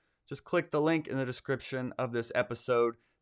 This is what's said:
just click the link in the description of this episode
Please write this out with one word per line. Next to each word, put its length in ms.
just 180
click 260
the 100
link 260
in 120
the 80
description 720
of 140
this 220
episode 600